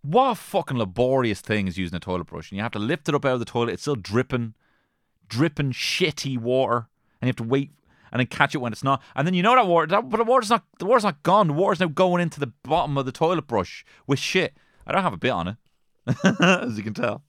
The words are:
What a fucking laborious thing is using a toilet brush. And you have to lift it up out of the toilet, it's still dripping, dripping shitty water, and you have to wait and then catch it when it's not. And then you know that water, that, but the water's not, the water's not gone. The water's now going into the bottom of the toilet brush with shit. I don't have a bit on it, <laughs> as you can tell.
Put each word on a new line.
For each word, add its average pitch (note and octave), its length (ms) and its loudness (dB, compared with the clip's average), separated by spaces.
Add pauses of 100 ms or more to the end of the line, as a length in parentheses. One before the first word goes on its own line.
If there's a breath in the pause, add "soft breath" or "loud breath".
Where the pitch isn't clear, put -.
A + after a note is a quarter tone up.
What A#3+ 300 4
a G#3 40 -2
fucking - 420 -4
laborious A#2 600 2
thing G#2 280 -2
is F2 100 -4
using F2+ 180 -4
a E2+ 40 -4
toilet F2+ 260 -4
brush. D#2+ 260 -16
And G2 60 -10
you G#2 60 -4
have A#2 100 -4
to G#2+ 60 -6
lift B2 280 -4
it C#3+ 80 -4
up C#3+ 100 -4
out B2+ 100 2
of B2 40 -4
the A2+ 60 -6
toilet, - 280 -2
it's - 100 -12
still D3 120 -4
dripping, A2+ 600 -4 (720)
dripping C#3+ 440 -2
shitty - 680 -4
water, A#2+ 500 0 (340)
and B2 60 -2
you - 0 -
have B2+ 100 -2
to A#2 60 -8
wait C#3 280 -2 (400 soft breath)
and A#2+ 80 -4
then B2 80 0
catch - 260 2
it D#3 60 -4
when A#2+ 140 -4
it's - 100 -10
not. C3+ 180 0 (140 loud breath)
And C#3 100 0
then F#3 80 0
you F3+ 80 2
know A#3 140 6
that A#3 120 6
water, E3 200 4
that, G#3+ 220 0
but A3 80 -2
the A#3 60 2
water's A3+ 260 2
not, A#3 160 0 (140)
the F#3 60 -8
water's A3 180 4
not G3+ 200 -2
gone. F#3 240 4
The D3 60 0
water's F3+ 260 2
now F3+ 80 2
going F3 340 2
into D#3+ 180 -4
the C3 120 -4 (120)
bottom C#3+ 340 0
of C3+ 80 0
the C3 60 -4
toilet E3 360 -2
brush - 380 -2 (200 soft breath)
with C#3 140 0
shit. - 380 -2 (280 soft breath)
I - 60 -8
don't F#3+ 120 0
have D3 100 -2
a F2 40 -10
bit B2 140 0
on F2 160 -2
it, G#2+ 100 -6 (480)
<laughs> F3+ 360 0
as E3 360 2
you G2+ 60 -8
can G#2+ 100 -6
tell. A2 360 -4